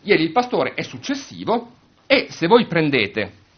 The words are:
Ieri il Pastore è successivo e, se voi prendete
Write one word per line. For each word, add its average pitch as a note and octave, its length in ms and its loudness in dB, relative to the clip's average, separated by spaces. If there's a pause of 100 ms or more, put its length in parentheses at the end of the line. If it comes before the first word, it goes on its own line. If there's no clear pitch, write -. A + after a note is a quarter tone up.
Ieri E3+ 220 2
il E3 80 -2
Pastore A#3+ 420 0
è C#3 80 -6
successivo G3 880 -6 (340)
e, C4+ 240 2
se - 180 -4
voi A3+ 180 6
prendete A#2 800 -2 (120)